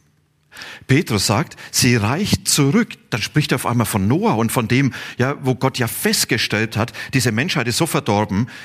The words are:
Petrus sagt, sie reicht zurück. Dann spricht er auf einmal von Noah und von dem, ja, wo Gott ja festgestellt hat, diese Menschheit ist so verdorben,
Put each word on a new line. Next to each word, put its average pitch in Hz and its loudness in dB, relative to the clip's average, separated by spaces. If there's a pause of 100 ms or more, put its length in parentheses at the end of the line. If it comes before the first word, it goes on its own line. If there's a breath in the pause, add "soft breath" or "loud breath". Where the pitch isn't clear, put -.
(880 loud breath)
Petrus 120 2
sagt, 107 0 (140 loud breath)
sie 123 4
reicht 123 0
zurück. 156 2 (140)
Dann 117 -2
spricht - -2
er 139 0
auf - -4
einmal 117 2
von 98 0
Noah 170 2
und 113 0
von 117 -2
dem, 123 2 (240 loud breath)
ja, 135 0
wo 127 2
Gott 131 -2
ja 123 0
festgestellt 113 -2
hat, 107 0 (220 loud breath)
diese 127 2
Menschheit 120 0
ist 117 -2
so 165 2
verdorben, 107 0 (160 loud breath)